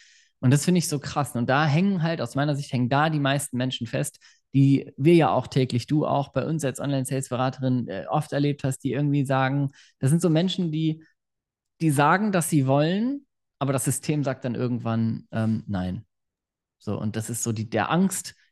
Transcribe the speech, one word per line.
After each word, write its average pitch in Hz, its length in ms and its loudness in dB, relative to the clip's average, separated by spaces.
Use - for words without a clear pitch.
Und 127 120 4
das 143 120 2
finde 180 140 4
ich 160 100 -2
so 147 100 -4
krass. - 380 -6
Und 120 120 -2
da 139 180 4
hängen 175 360 2
halt, 165 180 -2
aus 120 140 -6
meiner 143 200 0
Sicht, 143 180 -8
hängen 123 180 0
da 147 180 4
die 156 100 0
meisten 139 380 -2
Menschen 127 300 -4
fest, 147 320 -6
die 139 460 4
wir 160 160 6
ja 151 160 6
auch 120 160 0
täglich, 127 400 0
du 147 200 0
auch 139 260 0
bei 127 140 -2
uns 151 200 -4
als - 140 -6
Online-Sales-Beraterin, 131 1080 -2
äh, 95 220 -8
oft 147 220 -2
erlebt 143 300 -2
hast, 131 180 -4
die 135 120 -4
irgendwie 143 320 0
sagen, 135 460 0
das 135 100 2
sind 165 100 2
so 180 100 2
Menschen, 175 400 0
die, 156 320 -2
die 160 100 2
sagen, 160 400 4
dass 180 200 0
sie 139 160 4
wollen, 190 600 0
aber 135 140 -2
das 131 120 -2
System 151 380 -2
sagt 131 220 -4
dann 120 100 -2
irgendwann, 113 800 -2
ähm, 110 340 -2
„Nein.“ 92 380 -6
So, 101 220 -6
und 104 160 -6
das 113 140 -8
ist 120 120 -6
so 117 100 -4
die, 107 180 -6
der 107 200 0
Angst, 185 440 -2